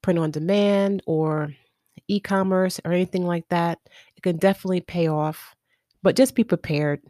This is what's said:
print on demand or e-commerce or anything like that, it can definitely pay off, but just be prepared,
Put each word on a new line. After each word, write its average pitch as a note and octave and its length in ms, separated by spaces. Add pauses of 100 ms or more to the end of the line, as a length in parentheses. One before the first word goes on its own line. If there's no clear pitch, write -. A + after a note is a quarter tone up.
print E3+ 180
on D#3 120
demand G3 760
or D#3 480 (540)
e-commerce F#3+ 800
or E3+ 80
anything F3+ 320
like F3 240
that, E3+ 280 (380)
it - 80
can F3 140
definitely F#3+ 420
pay E3+ 280
off, D#3 460 (480)
but F#3 140
just C4 180
be A3 120
prepared, D3+ 640